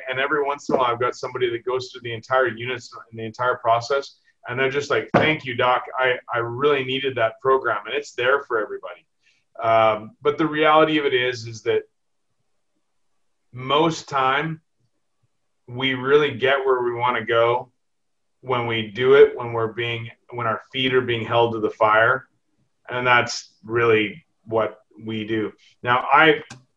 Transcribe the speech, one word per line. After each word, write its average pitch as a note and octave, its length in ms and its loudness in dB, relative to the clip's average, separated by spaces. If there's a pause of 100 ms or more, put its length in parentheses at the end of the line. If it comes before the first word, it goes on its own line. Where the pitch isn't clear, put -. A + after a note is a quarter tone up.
and C3 100 -6
every C#3+ 240 -2
once C#3+ 280 -6
in C3+ 60 4
a - 20 0
while, B2 120 0
I've A#2 80 -4
got B2 160 -2
somebody B2 360 -6
that A#2 160 -6
goes B2 260 -6
through B2 80 -20
the A#2+ 140 -10
entire C3 340 0
units A#2+ 420 -8 (200)
and A2+ 100 -14
the A2+ 60 -8
entire B2 300 -2
process, A#2 600 -2 (320)
and B2 100 -6
they're C3 120 0
just C#3+ 180 -4
like, A2+ 240 -2
"Thank D3+ 320 2
you, B2+ 100 -8
Doc. B2 300 0 (140)
I, B2+ 160 0 (180)
I B2 60 -2
really C3 440 0
needed C3 340 -4
that A2 260 0
program," B2 420 0
and A2+ 100 -8
it's - 180 -8
there C3 320 0
for A2 200 -2
everybody. G2 400 -12 (580)
Um, A2 600 2
but D3 160 0
the D#3 100 2
reality D#3 480 4
of D3 80 0
it C3+ 80 0
is, B2 340 -2
is A2+ 180 -14
that A2 180 0 (1700)
most C#3+ 560 -2
time C#3+ 540 -2 (1040)
we C3 260 -4
really C#3 400 2
get C3 320 0
where B2+ 180 2
we A#2+ 120 -2
wanna A#2+ 320 -2
go A#2 440 2 (720)
when B2 240 -2
we A2+ 240 -2
do B2+ 260 4
it, C#3+ 200 8
when A#2+ 160 -8
we're A2+ 220 -4
being, A#2 360 -6 (200)
when A#2 160 -6
our G#2+ 160 -4 (100)
feet C3 220 0
are B2+ 80 4
being A#2 240 -4
held A#2 260 2
to A2+ 80 -6
the G#2 80 0
fire. A2+ 580 2 (600)
And B2 180 -6
that's A#2+ 440 2 (120)
really A2 600 0 (220)
what A2 320 -2 (200)
we A2 280 -8
do. G#2+ 260 -4 (300)
Now, B2 280 0
I, D3+ 320 6 (340)